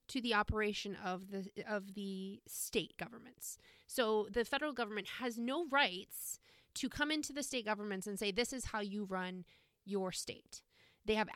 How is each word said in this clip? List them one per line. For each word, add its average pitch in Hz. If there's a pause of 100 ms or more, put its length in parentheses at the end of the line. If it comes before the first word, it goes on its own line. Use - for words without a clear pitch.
to 269
the 226
operation 208
of 185
the, 196 (160)
of 202
the 196
state -
governments. - (280)
So 214
the 233
federal 285
government 214 (120)
has 240
no 262
rights 254 (360)
to -
come 294
into 302
the 277
state 247
governments 208
and 202
say, 208
"This 226
is 240
how 220
you 208
run 185 (400)
your 190
state." - (420)
They 214
have 214